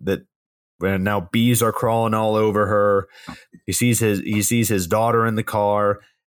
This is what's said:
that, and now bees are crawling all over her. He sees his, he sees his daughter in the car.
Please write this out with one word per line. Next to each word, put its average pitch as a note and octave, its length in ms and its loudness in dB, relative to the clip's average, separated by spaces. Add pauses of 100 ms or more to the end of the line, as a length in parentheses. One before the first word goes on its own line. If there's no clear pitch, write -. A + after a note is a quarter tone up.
that, F#2 240 -4 (540)
and F#2+ 240 -2
now G2+ 280 -2
bees A#2 300 2
are A2+ 100 0
crawling A2+ 420 0
all A2 200 0
over G#2+ 320 0
her. G2+ 420 0 (580)
He G2 60 -6
sees A#2+ 280 0
his, G#2 200 0
he G#2 220 -2
sees A#2 260 0
his F#2+ 180 -2
daughter A2+ 400 2
in A2 100 -2
the A2 80 -2
car. G#2 560 0 (260)